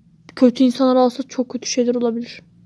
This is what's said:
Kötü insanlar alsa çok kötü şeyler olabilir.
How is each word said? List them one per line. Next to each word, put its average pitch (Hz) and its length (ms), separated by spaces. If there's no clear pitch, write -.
Kötü 254 280
insanlar 254 320
alsa 254 260
çok - 280
kötü - 180
şeyler 247 260
olabilir. 240 480